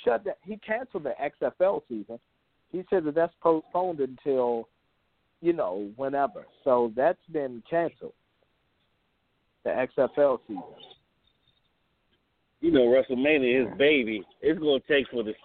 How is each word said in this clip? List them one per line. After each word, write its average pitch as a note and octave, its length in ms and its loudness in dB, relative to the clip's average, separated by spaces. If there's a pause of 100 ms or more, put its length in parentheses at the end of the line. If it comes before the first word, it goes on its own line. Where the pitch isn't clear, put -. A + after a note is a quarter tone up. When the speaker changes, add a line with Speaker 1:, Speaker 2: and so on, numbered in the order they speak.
Speaker 1:
shut A#3 200 0
that, F#3+ 180 -8
he G#3 160 -12
canceled G#3+ 460 -8
the B2+ 180 -6
X C#3+ 220 -6
F C3 180 -2
L F#3+ 260 0
season. A#2 320 -10 (520)
He F3+ 180 -8
said F#3 160 2
that D3 100 -2
that's E3 260 0
postponed E3 580 0
until, B2+ 680 -2 (760)
you E3+ 120 2
know, G#2 420 -4
whenever. C3+ 500 -4 (180)
So B2 320 4
that's D#3 360 0
been C3 380 -6
canceled, E3 440 -4 (1500)
the F2+ 120 -2
X B2+ 220 -4
F B2+ 200 0
L C#3 300 2
season. - 160 -10 (2000)
Speaker 2:
You D4+ 100 2
know, B2+ 160 6
WrestleMania, B2+ 800 2
his F#2 80 -12
baby. A#2+ 460 2 (180)
It's D3+ 180 0
gonna D3 280 0
take C#3 220 2
for A#2+ 140 -6
the G#2+ 100 -6 (120)